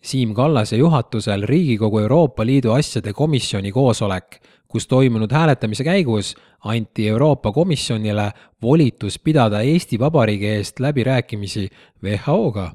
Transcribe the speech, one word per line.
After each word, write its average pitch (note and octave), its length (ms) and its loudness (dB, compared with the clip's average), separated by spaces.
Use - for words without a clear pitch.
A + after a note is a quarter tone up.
Siim B2 340 -2
Kallase A#2+ 440 0
juhatusel A2+ 640 0
Riigikogu A2+ 640 0
Euroopa C3 400 2
Liidu B2+ 260 2
asjade A#2+ 400 -2
komisjoni A#2 640 -2
koosolek, A2 640 0
kus - 160 -4
toimunud A#2+ 480 2
hääletamise C3 500 0
käigus C#3 520 0
anti G#2+ 440 -2
Euroopa B2+ 440 2
Komisjonile G#2+ 760 -2
volitus B2 560 2
pidada A#2 420 2
Eesti C#3 380 0
Vabariigi A2 480 0
eest G#2 340 -4
läbirääkimisi A#2 880 -2
W G2+ 140 -2
H - 160 -6
O-ga. A#2 420 -2